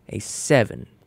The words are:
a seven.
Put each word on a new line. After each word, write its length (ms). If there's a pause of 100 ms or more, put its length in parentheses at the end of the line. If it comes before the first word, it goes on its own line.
(100)
a 100
seven. 680 (200)